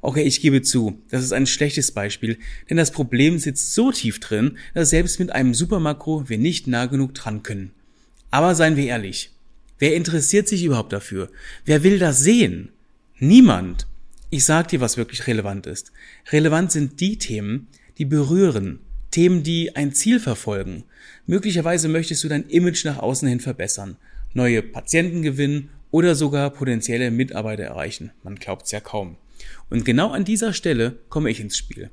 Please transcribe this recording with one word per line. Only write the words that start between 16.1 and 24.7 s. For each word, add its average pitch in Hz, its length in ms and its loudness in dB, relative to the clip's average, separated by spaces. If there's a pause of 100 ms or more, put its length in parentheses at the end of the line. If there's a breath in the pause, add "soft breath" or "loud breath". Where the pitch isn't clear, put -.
Relevant 156 400 2
sind 143 280 -2
die 202 180 -2
Themen, 107 480 -6 (320 soft breath)
die 151 60 -2
berühren, 143 760 2 (300)
Themen, 175 320 4
die 165 320 -2
ein 143 200 -2
Ziel 226 260 2
verfolgen. 98 640 -6 (420 loud breath)
Möglicherweise 170 640 0
möchtest 160 340 -2
du 160 60 -4
dein 147 200 -2
Image 175 360 2
nach 143 140 -4
außen 131 280 -2
hin 123 140 0
verbessern, - 560 -8 (380 soft breath)
neue 120 280 2
Patienten 165 600 -2